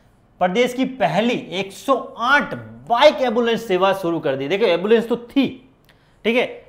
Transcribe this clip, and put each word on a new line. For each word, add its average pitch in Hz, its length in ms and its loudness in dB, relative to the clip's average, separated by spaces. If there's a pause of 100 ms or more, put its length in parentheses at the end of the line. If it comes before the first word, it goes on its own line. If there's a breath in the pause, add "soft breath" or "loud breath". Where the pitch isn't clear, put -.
(380 soft breath)
प्रदेश 220 360 0
की 262 100 -2
पहली 185 680 -2
एक 190 220 -8
सौ - 460 -2
आठ 240 360 0 (340)
बाइक 277 320 6
एम्बुलेंस 233 480 0
सेवा 190 240 2
शुरू 170 280 -2
कर 139 160 -2
दी। 139 120 -4
देखो, 190 160 0
एम्बुलेंस 214 440 2
तो 240 80 -2
थी, - 480 -2 (600 soft breath)
ठीक 233 120 2
है, - 320 -4